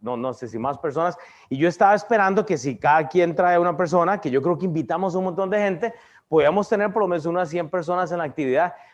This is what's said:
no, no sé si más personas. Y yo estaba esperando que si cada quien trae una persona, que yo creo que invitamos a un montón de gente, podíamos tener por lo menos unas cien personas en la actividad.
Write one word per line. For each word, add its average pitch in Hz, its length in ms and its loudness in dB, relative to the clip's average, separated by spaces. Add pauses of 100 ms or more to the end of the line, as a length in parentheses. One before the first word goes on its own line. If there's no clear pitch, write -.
no, 120 160 -8
no 127 180 -6
sé 123 120 -14
si 110 100 -10
más 131 220 -4
personas. 165 400 -4 (300)
Y 135 80 -6
yo 147 100 2
estaba 196 300 4
esperando 202 500 2
que 175 100 -2
si 135 220 -4
cada 151 300 2
quien 175 260 2
trae 175 240 4
una 175 180 0
persona, 180 440 2
que 135 100 -6
yo 131 100 2
creo 165 160 0
que 160 100 -4
invitamos 170 500 -4
a - 20 -2
un 185 60 -2
montón 185 260 -4
de 208 80 0
gente, 202 360 -2 (340)
podíamos 160 400 2
tener 208 240 0
por 226 100 0
lo 214 60 0
menos 170 180 -2
unas 175 220 -2
cien 165 200 -4
personas 175 440 -4
en 175 60 -4
la 170 60 -4
actividad. 147 500 0 (200)